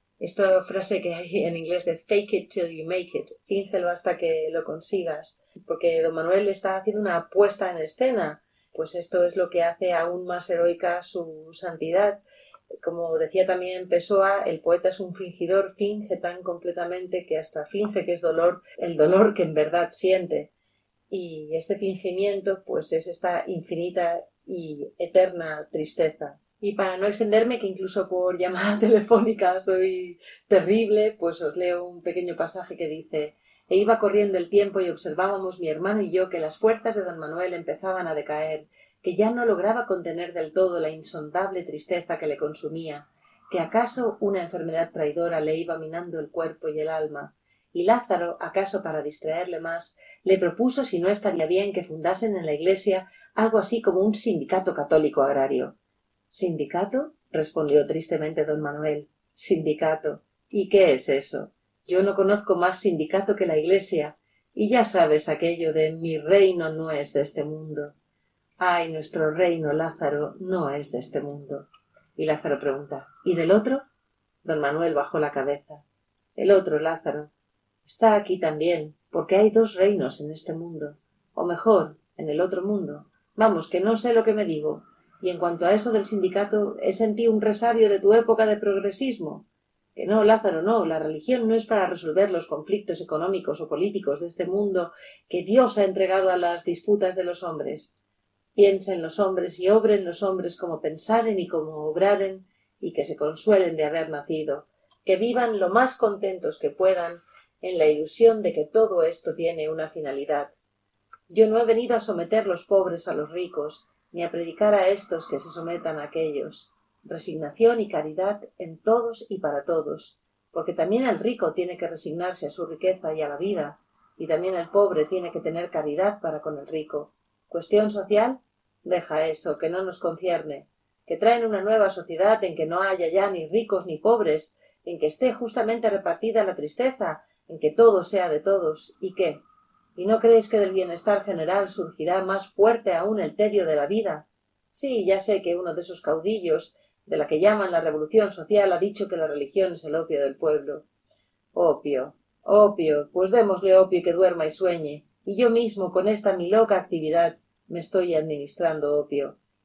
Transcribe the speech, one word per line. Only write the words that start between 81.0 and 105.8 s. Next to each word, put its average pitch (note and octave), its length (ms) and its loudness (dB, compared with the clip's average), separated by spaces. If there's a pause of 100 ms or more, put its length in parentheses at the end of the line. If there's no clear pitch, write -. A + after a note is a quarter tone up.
o - 100 -4
mejor, F3 520 2 (200)
en D#3 140 -8
el D3+ 100 -2
otro F3+ 220 -2
mundo. F3+ 440 -6 (280)
Vamos, G#3 340 2
que F3+ 120 -2
no A3 160 2
sé A#3 180 0
lo A3+ 80 4
que G#3+ 120 4
me G#3 100 -2
digo. D3+ 400 -4 (360)
Y F#3 100 -2
en E3+ 80 -6
cuanto E3+ 280 -2
a F#3 60 6
eso G#3+ 200 2
del G3+ 140 0
sindicato, G3+ 760 -2
es F#3+ 200 -2
en G#3+ 140 0
ti A#3 140 2
un G#3+ 120 4
resabio A3 480 4
de G3+ 120 2
tu G3 120 6
época A3+ 340 4
de G#3+ 100 2
progresismo. G3 920 -4 (480)
Que - 120 -6
no, G#3 180 4
Lázaro, G#3 380 4
no, G#3 220 2
la D#3+ 140 -2
religión D#3 480 -2
no A3 80 2
es A3 120 0
para G#3 220 2
resolver F3 420 0
los E3 160 -4
conflictos E3+ 540 -4
económicos D#3+ 600 -4
o D#3 80 -10
políticos E3+ 520 -2
de E3+ 80 -8
este E3+ 180 -6
mundo F#3+ 460 -2 (360)
que F3 160 -4
Dios A3+ 340 4
ha G3+ 60 6
entregado F#3+ 460 2
a F3+ 60 4
las F3 280 -2
disputas F#3 500 0
de F#3 100 -2
los F3 180 -6
hombres. D#3 560 -8 (560)
Piensa G3 400 4
en E3+ 80 -6
los E3 160 -8
hombres F3+ 420 -2
y F3+ 80 0
obren G#3 360 6
los F3 180 -8
hombres F#3 340 -2
como E3+ 240 -8
pensaren G#3+ 580 0
y F3 80 -4
como D#3 420 -6
obraren, F#3+ 580 0 (340)
y F3 120 -8
que - 120 -2
se - 120 -10
consuelen E3 600 2
de D#3 80 0
haber D#3 240 -2
nacido, D3+ 580 -6 (380)
que F#3+ 120 2
vivan A3+ 440 0
lo F3+ 80 2
más B3 280 2